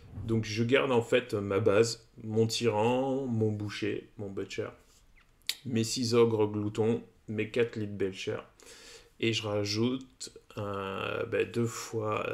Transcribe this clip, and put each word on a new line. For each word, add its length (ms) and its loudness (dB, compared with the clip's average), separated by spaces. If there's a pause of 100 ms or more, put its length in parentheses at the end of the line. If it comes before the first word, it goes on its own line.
(260)
Donc 180 2
je 200 0
garde 260 4
en 120 6
fait 320 2
ma 260 2
base, 460 4 (180)
mon 220 2
tyran, 800 2
mon 260 2
boucher, 560 -4 (100)
mon 120 -8
butcher, 380 -6 (960)
mes 180 0
six 300 -2
ogres 360 6
gloutons, 520 0 (260)
mes 220 -4
quatre 260 0
lead 200 -6
belchers. 460 -4 (760)
Et 120 2
je 100 -2
rajoute, 880 -2 (240)
euh, 680 -4
bah, 180 0
deux 220 0
fois 680 -4